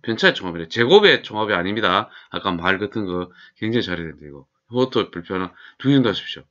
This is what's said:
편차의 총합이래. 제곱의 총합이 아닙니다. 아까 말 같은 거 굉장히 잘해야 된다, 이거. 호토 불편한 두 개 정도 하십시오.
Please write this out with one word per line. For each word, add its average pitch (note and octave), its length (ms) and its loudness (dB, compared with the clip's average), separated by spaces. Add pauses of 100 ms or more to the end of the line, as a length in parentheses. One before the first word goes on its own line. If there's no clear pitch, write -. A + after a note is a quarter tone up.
편차의 C3 320 2
총합이래. E2 320 -8
제곱의 D3+ 560 4
총합이 G#2+ 300 -4
아닙니다. G2 560 0 (200)
아까 F#2 220 -4
말 F2+ 260 0
같은 G#2 280 -6
거 F2+ 260 -6 (240)
굉장히 A2 280 -2
잘해야 E2+ 240 -6
된다, D2+ 200 -16
이거. C#2 180 -20 (240)
호토 B2 420 -2
불편한 F#2 420 -8 (240)
두 - 100 -4
개 C#3 60 4
정도 B2+ 160 4
하십시오. - 420 -6